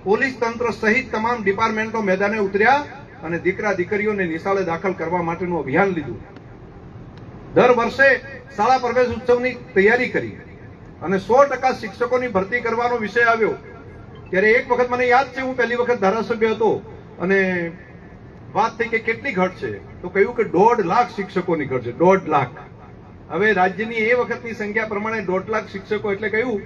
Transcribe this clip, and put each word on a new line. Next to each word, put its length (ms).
પોલીસ 360
તંત્ર 320
સહિત 400
તમામ 320
ડિપાર્ટમેન્ટો 580
મેદાને 360
ઉતર્યા 480
અને 160
દીકરા 340
દીકરીઓને 520
નિશાળે 380
દાખલ 300
કરવા 280
માટેનું 380
અભિયાન 280
લીધું. 520
દર 180
વર્ષે 460
શાળા 220
પ્રવેશ 300
ઉત્સવની 460
તૈયારી 560
કરી 280
અને 160
સો 260
ટકા 280
શિક્ષકોની 560
ભરતી 320
કરવાનો 380
વિષય 240
આવ્યો 340
ત્યારે 220
એક 200
વખત 200
મને 140
યાદ 220
છે, 140
હું 160
પહેલી 180
વખત 260
ધારાસભ્ય 460
હતો 340
અને 500
વાત 240
થઈ 100
કે 100
કેટલી 340
ઘટ 200
છે, 500
તો 80
કહ્યું 260
કે 80
દોઢ 360
લાખ 360
શિક્ષકોની 500
ઘટ 160
છે, 100
દોઢ 360
લાખ. 200
હવે 240
રાજ્યની 420
એ 180
વખતની 400
સંખ્યા 320
પ્રમાણે 360
દોઢ 280
લાખ 180
શિક્ષકો 460
એટલે 160
કહ્યું 360